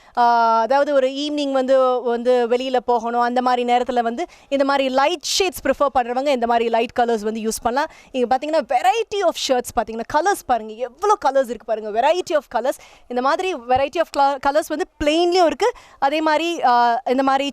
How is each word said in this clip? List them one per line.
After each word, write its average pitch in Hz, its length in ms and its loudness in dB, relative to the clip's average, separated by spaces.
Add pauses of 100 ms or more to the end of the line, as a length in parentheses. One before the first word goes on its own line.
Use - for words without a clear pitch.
(160)
ஆ, 233 440 4
அதாவது 277 320 2
ஒரு 262 160 2
ஈவினிங் 285 440 -4
வந்து, 262 500 2
வந்து 240 460 0
வெளியில 254 280 0
போகணும், 240 440 0
அந்த 247 220 0
மாதிரி 247 300 0
நேரத்துல 247 280 0
வந்து 233 260 -4 (220)
இந்த 277 160 2
மாதிரி 277 240 2
லைட் 277 360 0 (140)
ஷேட்ஸ் 370 280 -2
ப்ரிஃபர் 277 200 0 (120)
பண்றவங்க 247 280 -2
இந்த 247 200 0
மாதிரி 233 220 0
லைட் 226 300 -2
கலர்ஸ் 233 220 2
வந்து 220 200 -6
யூஸ் 220 220 -6
பண்ணலாம். 262 280 -2 (200)
இங்க 247 260 0
பாத்தீங்கன்னா 302 320 -2
variety 392 560 0
of 330 100 0 (140)
shirts 247 180 0 (140)
பாத்தீங்கன்னா 226 220 -4 (120)
கலர்ஸ் 349 320 0
பாருங்க, 220 260 -2
எவ்வளோ 247 520 -2
கலர்ஸ் 269 240 0
இருக்கு 233 160 -10
பாருங்க, 220 360 -4
variety 349 340 0
of 285 100 0 (100)
colors. 247 200 -2 (340)
இந்த 247 140 -4
மாதிரி 339 320 0
variety 262 420 -2
of 330 100 0 (100)
cla-, 277 300 2
கலர்ஸ் 294 220 0
வந்து 311 180 -4 (180)
பிளெயின்லயும் 349 420 4
இருக்கு, 349 260 0 (260)
அதே 294 220 0
மாதிரி, 311 420 0
ஆ, 240 420 2
இந்த 262 180 0
மாதிரி 269 300 0